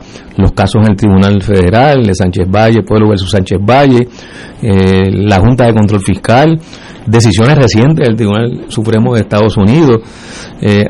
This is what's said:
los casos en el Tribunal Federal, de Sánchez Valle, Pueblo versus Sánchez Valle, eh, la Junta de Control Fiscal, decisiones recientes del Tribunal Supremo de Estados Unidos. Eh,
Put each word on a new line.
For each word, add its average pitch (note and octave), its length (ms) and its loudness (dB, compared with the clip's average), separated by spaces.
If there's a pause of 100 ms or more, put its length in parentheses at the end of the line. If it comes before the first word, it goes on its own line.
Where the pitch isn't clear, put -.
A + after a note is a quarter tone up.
(380)
los F#2 140 2
casos G#2 320 0
en G#2+ 80 2
el F#2+ 60 -2
Tribunal G2 440 2
Federal, G#2+ 640 2
de G2 100 0
Sánchez F#2 360 -2
Valle, G#2+ 340 2
Pueblo G#2+ 260 2
versus F#2+ 220 -2
Sánchez F#2+ 360 -2
Valle, B2 400 2 (540)
eh, F#2+ 500 0
la G2 280 0
Junta A#2+ 260 2
de A#2 80 2
Control G#2 280 0
Fiscal, C3+ 580 0 (460)
decisiones A2+ 520 2
recientes C3+ 500 0
del A2 80 0
Tribunal A2+ 540 -4
Supremo A2 440 -2
de A2 80 0
Estados G#2+ 360 0
Unidos. A#2+ 400 2 (640)
Eh, G#2 280 0